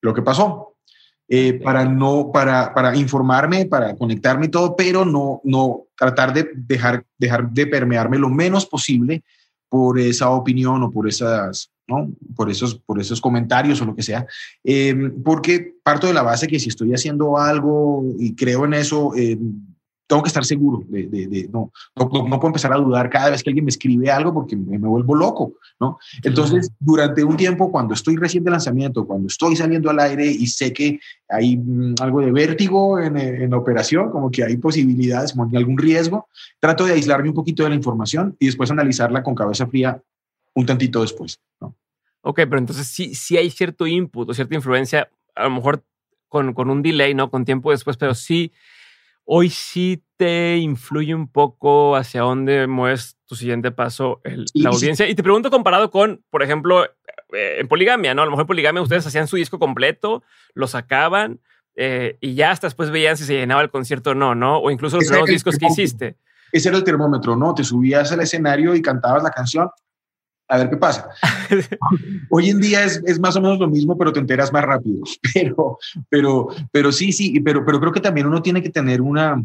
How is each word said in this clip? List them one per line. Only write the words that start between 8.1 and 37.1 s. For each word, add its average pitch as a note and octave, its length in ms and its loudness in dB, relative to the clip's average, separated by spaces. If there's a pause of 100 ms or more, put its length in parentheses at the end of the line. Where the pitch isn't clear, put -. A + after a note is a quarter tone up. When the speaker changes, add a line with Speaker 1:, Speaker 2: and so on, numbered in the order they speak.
Speaker 1:
lo C#3 120 2
menos F#3 360 0
posible C#3 580 -2 (460)
por B2+ 300 2
esa B2 300 2
opinión B2+ 540 0
o G#2+ 80 -2
por G#2+ 160 -2
esas, G#2+ 640 -4 (160)
¿no? C#3 240 -4 (240)
Por G#2 160 -2
esos, A#2 240 -4
por G2+ 240 -6
esos G#2+ 200 -6
comentarios B2 640 0
o A#2 40 -2
lo G#2+ 100 -6
que A2 80 -8
sea. A#2 240 -6 (360)
Em, C3+ 600 0
porque D#3+ 600 0
parto D3 240 2
de F3 60 2
la D#3 80 2
base A#2+ 260 0
que D3 120 -2
si B2 100 -4
estoy A2+ 240 -2
haciendo D3 440 0
algo D3 680 2 (160)
y A2+ 160 -2
creo B2+ 300 0
en D3 100 0
eso, D3 400 0
em, A2+ 380 -2 (520)
tengo D3 160 2
que D#3+ 60 -2
estar D3+ 180 -2
seguro C#3+ 440 0
de, F#2+ 180 -6
de, G2 200 -6
de, F#2+ 240 -6
no, A2+ 200 -6 (240)
no, B2+ 180 0
no, C3 140 0
no C3+ 120 0
puedo D#3+ 100 2
empezar D3+ 240 -2
a C#3 40 2
dudar B2 320 2
cada C#3 220 2
vez C3+ 100 -2
que - 80 -4
alguien D3 160 0
me C#3 40 0
escribe B2+ 420 0
algo D#3 220 0
porque C#3+ 220 -4
me, G2 220 -4
me G#2 100 -2
vuelvo B2 280 2
loco, F3 380 0 (260)
¿no? C3 180 -2 (240)
Entonces, D3+ 460 2
Speaker 2:
Claro. - 140 -12
Speaker 1:
durante D3 420 2
un D#3 140 2
tiempo, F#3 340 0
cuando A#2 220 -2
estoy D#3+ 240 -2
recién E3+ 260 -2
de F3 80 0
lanzamiento, C3 560 -2
cuando G2 200 -4
estoy D#3+ 280 0
saliendo D#3+ 340 0
al D3+ 100 2
aire C#3+ 280 2
y A#2+ 200 0
sé B2 260 -4
que D3 260 -2 (300)
hay, A#2+ 280 2
mm, B2 440 -2
algo C3 180 0
de C3 120 2
vértigo F#3 680 2
en, D3+ 180 -2
en B2+ 320 -2
la B2 80 0
operación, B2+ 540 0
como C3+ 180 -2
que B2 140 -2
hay A#2 140 -2
posibilidades, B2+ 760 0
como A#2+ 180 -2
que B2 80 0
algún B2 200 0
riesgo, E3 500 0 (320)
trato D#3+ 260 2
de F3+ 80 2
aislarme C#3+ 360 2